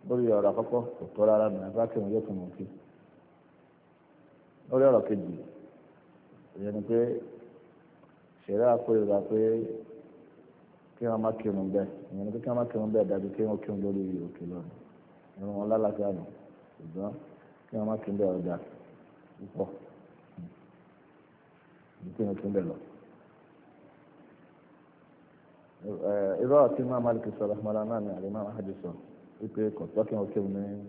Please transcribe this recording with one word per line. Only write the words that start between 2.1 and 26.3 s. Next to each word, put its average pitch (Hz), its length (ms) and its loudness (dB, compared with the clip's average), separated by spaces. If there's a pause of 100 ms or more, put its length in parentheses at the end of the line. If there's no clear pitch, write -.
yóò 110 100 2
tún 98 140 -6
mú 90 140 -8
kí. - 160 -12 (2000)
Lórí 131 180 4
ọ̀rọ̀ 123 180 8
kejì, 90 300 -2 (1200)
ìyẹn 101 200 -6
ni 107 80 -2
pé 113 180 2 (1400)
ṣẹ̀ríà 113 400 4
kórìíra 104 440 4
pé 110 180 0 (1500)
kí - 140 -6
wọ́n 113 160 2
má 113 100 2
kírun 101 380 -2
bẹ́ẹ̀. 95 180 2 (180)
Ìyẹn 98 200 -8
ni 104 60 -4
pé 113 80 -4
kí 120 100 -6
wọ́n 120 60 0
má 120 100 2
kírun 110 260 -2
bẹ́ẹ̀ 107 160 4
dájú 98 220 -2
kí 110 140 -4
wọ́n 107 160 0
kírun 101 200 -6
lórí 98 240 0 (160)
òkè 87 260 -10
lọ. 87 140 -8 (760)
Irun 101 220 -8
wọn 101 140 -2
lálàáfíà 104 420 2
nù. 85 120 -4 (480)
Ṣùgbọ́n 90 400 -8 (520)
kí - 120 -16
wọ́n 107 120 -2
má 110 100 0
kírun 101 200 -4
bẹ́ẹ̀ 95 160 2
ọjà 87 220 -2 (800)
púpọ̀. - 340 -8 (2250)
Ju 90 120 -14
kí - 120 -6
wọ́n 98 120 0
kírun 98 180 -4
bẹ́ẹ̀ 85 140 2
lọ. 80 80 -4 (3000)
Eh, 101 580 0